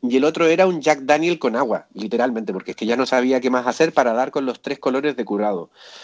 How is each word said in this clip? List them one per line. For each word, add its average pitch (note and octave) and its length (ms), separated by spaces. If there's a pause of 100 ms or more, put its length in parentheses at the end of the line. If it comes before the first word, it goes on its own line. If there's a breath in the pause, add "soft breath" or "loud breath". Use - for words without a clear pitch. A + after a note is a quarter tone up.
y B2 160
el C3+ 80
otro E3 220
era E3 200
un F3 140
Jack C#3+ 220
Daniel D#3 360
con A#2+ 160
agua, A2+ 380
literalmente, A2+ 580
porque F#2 200
es - 60
que - 80
ya A#2 120
no C3 80
sabía B2+ 340
qué B2+ 100
más B2 160
hacer D3+ 280
para B2 180
dar B2+ 200
con C#3 140
los B2 160
tres C#3 160
colores C#3 380
de A#2+ 80
Curado. G2+ 460 (340 loud breath)